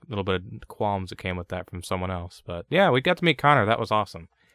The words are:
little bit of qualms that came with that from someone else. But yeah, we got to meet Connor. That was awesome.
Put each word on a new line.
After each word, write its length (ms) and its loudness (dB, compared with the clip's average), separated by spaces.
little 160 -2
bit 180 0
of 60 -20
qualms 420 -2
that 80 -14
came 180 -4
with 120 -8
that 220 -6
from 120 -10
someone 280 -2
else. 340 -8
But 260 -8
yeah, 200 4
we 100 4
got 180 0
to 60 -4
meet 140 2
Connor. 280 6
That 120 4
was 120 -2
awesome. 380 -2